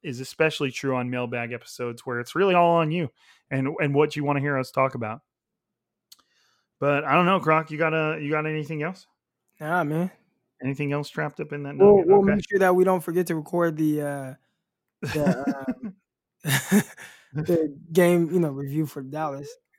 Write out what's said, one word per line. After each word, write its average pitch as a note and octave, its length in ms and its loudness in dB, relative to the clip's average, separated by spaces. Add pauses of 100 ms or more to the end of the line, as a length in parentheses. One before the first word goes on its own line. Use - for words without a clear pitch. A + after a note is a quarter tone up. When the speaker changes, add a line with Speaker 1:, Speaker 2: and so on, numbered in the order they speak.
Speaker 1:
is B2+ 180 -10
especially D3+ 500 -2
true C3 240 -4
on B2 160 -4
mailbag A#2+ 420 -6
episodes A#2+ 520 -10
where A#2+ 160 -4
it's - 140 -10
really F#3 200 2
all E3+ 220 6
on D#3+ 140 2
you E3 200 -2 (400)
and, C3+ 180 -2 (120)
and C#3+ 140 0
what C#3+ 200 4
you D3 100 -4
wanna C#3+ 160 0
hear C#3 180 -2
us C3 120 -6
talk C3+ 240 0
about. A2+ 280 -8 (1600)
But C#3+ 240 0
I C#3 100 2
don't F3 100 4
know, F#3 160 2
Croc, D#3 300 0
you D3+ 80 -8
got D#3+ 160 0
a, D#3+ 260 -2
you C#3+ 100 -6
got D#3 160 -2
anything D#3 360 -6
else? F#3 240 -8 (520)
Speaker 2:
Nah, D#3+ 260 -2
man. D#3+ 260 -2 (520)
Speaker 1:
Anything C#3 300 -4
else D3 160 -4
trapped D3+ 320 -8
up D3+ 120 -8
in C#3+ 100 -10
that C#3+ 160 -10
Speaker 2:
We'll, G#3 180 10
Speaker 1:
nugget? - 120 4
Speaker 2:
we'll C4+ 100 8
Speaker 1:
Okay. G3+ 160 4
Speaker 2:
make G#3 140 -2
sure G4 100 0
that F#3 180 6
we F#3 80 6
don't F#3 160 2
forget D#3+ 280 -2
to E3+ 80 0
record E3 400 0
the, D3+ 260 0
uh, C#3 320 -8 (680)
the, D3+ 680 -2
um, A3+ 260 -8 (500)
<laughs> D3+ 380 2 (500)
the D#3 440 -2 (160)
game, F3 400 4
you F3+ 80 2
know, D#3 100 0
review C#3 360 -4
for C#3 160 -12
Dallas. C#3+ 500 -8
<laughs> - 60 -20 (200)